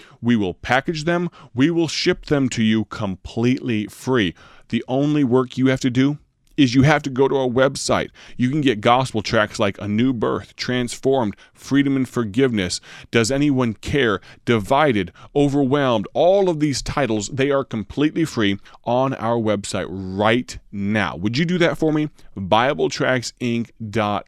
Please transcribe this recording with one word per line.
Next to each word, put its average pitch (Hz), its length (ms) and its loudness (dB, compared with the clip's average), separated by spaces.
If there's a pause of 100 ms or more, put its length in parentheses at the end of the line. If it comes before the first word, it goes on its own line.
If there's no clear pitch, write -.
(220)
We 120 140 2
will 95 180 0
package 147 520 -2
them. 175 240 -2 (260)
We 139 160 0
will 165 160 0
ship - 380 -2
them 139 240 0
to 117 120 -2
you 110 240 2
completely 110 1000 -4
free. 113 480 0 (320)
The 117 220 -2
only 147 340 0
work 127 340 2
you 131 100 4
have 131 120 2
to 135 100 0
do 131 280 2 (400)
is 127 160 4
you - 80 6
have 147 220 4
to 143 80 -8
go 135 160 2
to 139 100 0
our 131 100 -2
website. 131 600 0 (260)
You 123 140 0
can 147 120 0
get 117 200 2
gospel 120 400 2
tracts 107 380 0
like 101 200 0
A 101 80 -8
New 113 240 2
Birth, 123 440 -4
Transformed, 123 800 -2 (180)
Freedom 139 420 2
and 131 140 -2
Forgiveness, 110 720 0 (300)
Does 113 180 2
Anyone 131 460 0
Care, 120 460 0 (220)
Divided, 117 720 2 (220)
Overwhelmed. 139 800 2
All 185 340 4
of 160 100 -2
these 147 220 -2
titles, 110 460 -2
they 139 240 -2
are 139 120 0
completely 143 600 -2
free 101 320 0 (280)
on 131 280 0
our 117 220 -2
website 104 520 -2
right 98 720 -2 (140)
now. 101 440 -2
Would 107 220 -4
you 170 80 0
do 180 140 0
that 151 180 0
for 156 160 0
me? 151 160 -2 (260)
Bible 123 540 0
tracks 131 500 -4
inc 117 300 -4 (220)
dot 104 360 -2